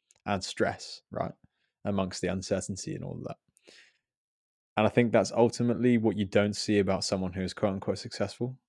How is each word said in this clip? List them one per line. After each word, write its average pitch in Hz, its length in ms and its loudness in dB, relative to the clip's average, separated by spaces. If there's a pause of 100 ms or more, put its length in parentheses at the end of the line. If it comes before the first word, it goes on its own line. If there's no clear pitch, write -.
(260)
and 98 180 -2
stress, - 580 -4 (100)
right, - 200 -4 (540)
amongst 95 340 -2
the 92 80 -2
uncertainty 95 680 -4
and 90 120 -8
all 87 100 -8
of 85 80 -12
that. - 140 -10 (1400)
And 107 120 4
I - 20 4
think 120 220 4
that's 104 200 4
ultimately 120 680 4
what 107 180 2
you 104 80 0
don't 104 300 2
see 104 240 2
about 95 240 2
someone 92 280 -2
who 92 120 -4
is 90 100 -4
quote 101 200 0
unquote 98 260 -4
successful 120 580 -6 (120)